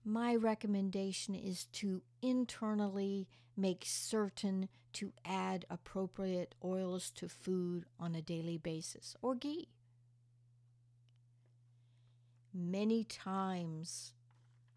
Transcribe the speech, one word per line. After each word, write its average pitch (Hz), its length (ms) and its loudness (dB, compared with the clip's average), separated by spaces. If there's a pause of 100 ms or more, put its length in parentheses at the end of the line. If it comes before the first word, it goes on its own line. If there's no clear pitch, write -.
(120)
My 233 240 4
recommendation 196 1000 2
is 185 380 -4
to 185 280 -2 (180)
internally 208 1080 0 (280)
make 190 300 2
certain 196 800 0 (260)
to - 200 -6 (100)
add 190 460 0
appropriate 185 840 -2 (100)
oils 185 460 0
to 175 180 -10
food 175 560 0 (140)
on 170 160 -2
a 160 80 -2
daily 165 340 -2
basis, - 640 -6
or 254 140 2
ghee. 294 320 -4 (2750)
Many 202 520 4
times 180 1080 -4 (640)